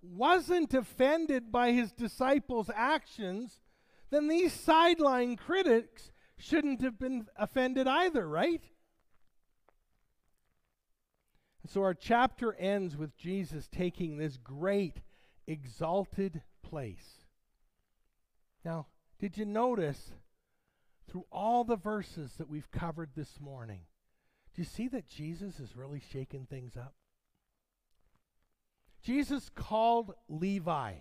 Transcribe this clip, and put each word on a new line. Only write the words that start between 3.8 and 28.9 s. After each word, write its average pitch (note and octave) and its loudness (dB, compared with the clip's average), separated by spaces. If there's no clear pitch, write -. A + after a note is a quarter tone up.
then D4 2
these E4 4
sideline D4+ 6
critics D#4 2
shouldn't C#4+ 0
have B3+ -2
been B3+ -4
offended B3+ 0
either, C#4+ 2
right? B3 2
And - -16
so G3 0
our F#3+ 4
chapter A#3 2
ends F#3+ 0
with D3+ -8
Jesus E3+ -6
taking E3+ -4
this D3 -4
great, E3+ -2
exalted D#3+ -4
place. - -12
Now, E3 -6
did G3 -6
you G#3+ -4
notice G#3 0
through - -12
all A#3 2
the A#3 0
verses F#3+ -8
that D#3+ -10
we've D3+ -10
covered D#3+ -6
this - -12
morning, A#2+ -14
do F3 -6
you D#3 -4
see A#3 -8
that B3 -8
Jesus E3 -10
is A#2 -14
really C3+ -12
shaking C3+ -10
things B2+ -14
up? B2+ -14